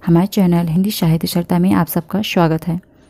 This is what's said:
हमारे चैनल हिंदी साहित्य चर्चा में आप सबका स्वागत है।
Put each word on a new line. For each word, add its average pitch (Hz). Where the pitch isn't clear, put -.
हमारे 175
चैनल 175
हिंदी 190
साहित्य 160
चर्चा 175
में 190
आप 175
सबका 185
स्वागत 165
है। 175